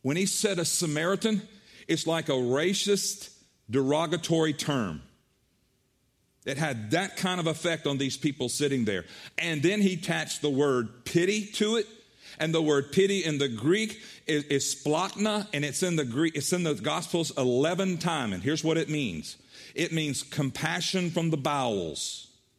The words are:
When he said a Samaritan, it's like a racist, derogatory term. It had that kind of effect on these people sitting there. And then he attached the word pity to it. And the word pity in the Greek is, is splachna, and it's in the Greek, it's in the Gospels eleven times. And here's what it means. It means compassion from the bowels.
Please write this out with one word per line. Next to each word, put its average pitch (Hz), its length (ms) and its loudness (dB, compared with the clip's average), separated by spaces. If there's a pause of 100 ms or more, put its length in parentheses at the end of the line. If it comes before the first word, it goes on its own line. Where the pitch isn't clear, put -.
When 135 160 0
he 190 80 2
said 196 340 0
a 165 60 0
Samaritan, 185 760 0 (440)
it's 160 200 0
like 160 240 0
a - 20 4
racist, 160 960 0 (420)
derogatory 156 840 2
term. 110 480 -2 (1400)
It 147 100 -2
had 123 360 -2
that 190 260 -2
kind 185 200 0
of 170 80 0
effect 160 400 -2
on 143 120 0
these 135 180 -2
people 139 320 -2
sitting 135 380 0
there. 95 180 -2 (320)
And 160 260 -2
then 202 200 4
he 190 100 6
attached 165 480 -4
the 147 100 0
word 131 540 2
pity 196 480 2
to 214 240 2
it. 214 100 0 (520)
And 160 160 0
the 160 80 4
word 143 300 4
pity 196 300 4
in 151 140 0
the 139 100 2
Greek 160 560 0 (240)
is, 147 180 0
is 139 300 0
splachna, 202 800 0
and 143 140 0
it's 135 160 -2
in 180 140 2
the 151 80 2
Greek, 139 300 0
it's 143 180 -2
in 180 120 0
the 156 80 2
Gospels 156 640 -2
eleven 160 640 2
times. 156 340 -2
And 90 100 -6
here's 156 220 0
what 160 140 2
it 160 100 -2
means. 117 480 -4 (380)
It 160 180 -2
means 156 300 -2
compassion 165 880 -2
from 165 180 0
the 160 80 0
bowels. 123 920 -2 (300)